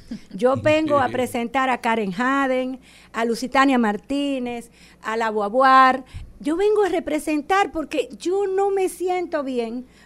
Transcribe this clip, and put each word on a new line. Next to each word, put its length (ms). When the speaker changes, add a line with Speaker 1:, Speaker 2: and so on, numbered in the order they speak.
Speaker 1:
Yo 240
<laughs> 60
vengo 360
a 80
Speaker 2:
Sí. 60
Speaker 1:
presentar 560
a 120
Karen 320
Haden, 640
a 120
Lusitania 520
Martínez, 920
a 160
la 140
Beauvoir. 720
Yo 180
vengo 260
a 60
representar 800
porque 380
yo 280
no 240
me 180
siento 540
bien 420